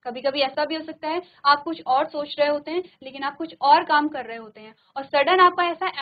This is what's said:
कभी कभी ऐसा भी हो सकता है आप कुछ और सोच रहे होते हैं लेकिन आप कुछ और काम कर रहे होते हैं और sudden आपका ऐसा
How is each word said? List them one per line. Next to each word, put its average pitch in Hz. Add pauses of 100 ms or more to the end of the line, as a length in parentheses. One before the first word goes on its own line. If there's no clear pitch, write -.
कभी 247
कभी 277
ऐसा 269
भी 302
हो 320
सकता 311
है 330 (240)
आप 285
कुछ 330
और 269
सोच 294
रहे 294
होते 294
हैं 359 (220)
लेकिन 269
आप 277
कुछ 320
और 302
काम 302
कर 277
रहे 226
होते 214
हैं 220 (220)
और 269
sudden 285
आपका 359
ऐसा 339 (140)